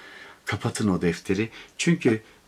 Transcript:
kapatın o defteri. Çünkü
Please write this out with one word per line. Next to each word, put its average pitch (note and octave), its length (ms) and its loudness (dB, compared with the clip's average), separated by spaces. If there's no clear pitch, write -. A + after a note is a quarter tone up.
kapatın A2 440 -2
o F2 140 2
defteri. F#2 480 0
Çünkü C3+ 440 2